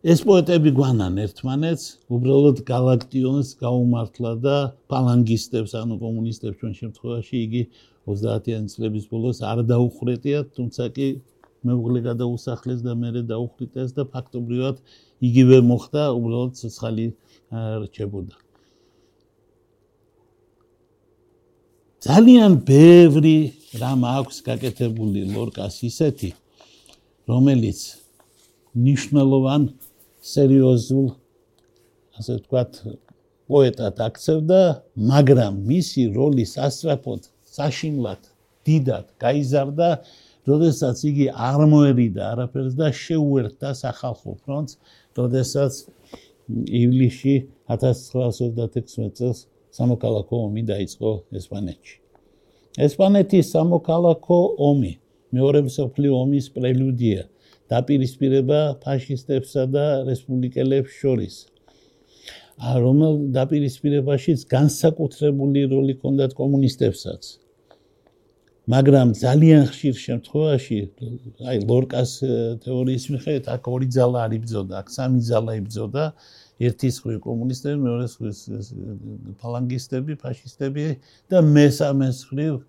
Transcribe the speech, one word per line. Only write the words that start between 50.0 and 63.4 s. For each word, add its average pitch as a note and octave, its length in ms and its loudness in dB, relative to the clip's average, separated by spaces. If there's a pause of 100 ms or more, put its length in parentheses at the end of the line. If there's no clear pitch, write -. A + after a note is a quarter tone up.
ომი A2 260 -6
დაიწყო G#2 460 -4 (200)
ესპანეთში. F#2+ 640 -12 (800)
ესპანეთის F#3+ 720 2
სამოქალაქო E3+ 920 0 (180)
ომი C#3+ 360 0 (400)
მეორე C#3 280 2
მსოფლიო C3+ 520 -2
ომის C3 360 -2
პრელუდია, B2+ 760 -2 (480)
დაპირისპირება C3+ 880 0 (160)
ფაშისტებსა C3+ 880 -6
და C#3+ 200 -2 (160)
რესპუბლიკელებს C3 880 -4
შორის. A#2 440 -4 (1160)
ა, A#2+ 200 -8
რომელ C#3 400 4 (160)
დაპირისპირებაშიც C#3 1160 -2